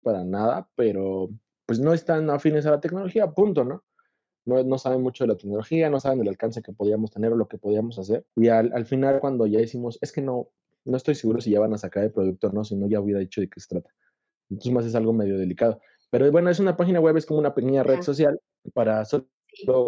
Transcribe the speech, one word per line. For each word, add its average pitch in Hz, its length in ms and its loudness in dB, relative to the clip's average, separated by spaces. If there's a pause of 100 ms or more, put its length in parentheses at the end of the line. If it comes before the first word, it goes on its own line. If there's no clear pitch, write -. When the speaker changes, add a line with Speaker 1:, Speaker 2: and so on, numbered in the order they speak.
Speaker 1:
para 98 220 -2
nada, 110 500 -2
pero, 98 540 -2 (380)
pues, 117 120 -2
no 151 140 2
están 160 380 0
afines 151 340 0
a 156 60 2
la 147 100 2
tecnología, 185 520 -2
punto, 185 320 2
¿no? - 180 -8 (600)
No, 127 180 2
no 131 160 0
saben 131 240 0
mucho 127 220 -2
de 117 40 2
la 104 80 0
tecnología, 107 520 -2
no 143 100 0
saben 131 200 0
del 107 100 0
alcance 113 340 -4
que 98 100 -16
podíamos 107 380 0
tener 113 220 -2
o 117 40 2
lo 107 120 0
que 110 100 -14
podíamos 107 400 -2
hacer. 101 260 -4 (100)
Y 113 140 4
al, 113 240 4
al 117 120 -4
final, 135 360 0
cuando 127 260 0
ya 107 140 2
hicimos, 117 400 -6
es - 120 -8
que 147 80 -4
no, 127 280 -6 (360)
no 127 120 -2
estoy 147 180 -2
seguro 117 260 0
si 110 100 -2
ya 104 100 4
van 110 120 0
a 104 60 -4
sacar 98 260 -4
el 110 80 -2
producto 95 360 -2
o - 40 -4
no, 104 120 -2
si 107 120 -6
no, 101 120 -2
ya 104 120 2
hubiera 101 200 -2
dicho 95 200 -6
de 95 80 -4
qué - 100 -20
se - 100 -20
trata. 87 220 -8 (580)
Entonces, 104 240 -4
más 120 120 0
es 117 100 -4
algo 113 180 2
medio 101 260 0
delicado. 95 420 0 (300)
Pero, 131 200 4
bueno, 170 180 4
es 175 100 2
una 185 180 2
página 180 240 2
web, 160 160 4
es 156 80 0
como 151 140 0
una 143 160 0
pequeña 131 280 2
red 135 180 2
Speaker 2:
Ajá. - 20 -10
Speaker 1:
social 147 360 2 (340)
para 110 320 0
solo - 220 -4 (260)
Speaker 2:
Sí. 127 240 0 (100)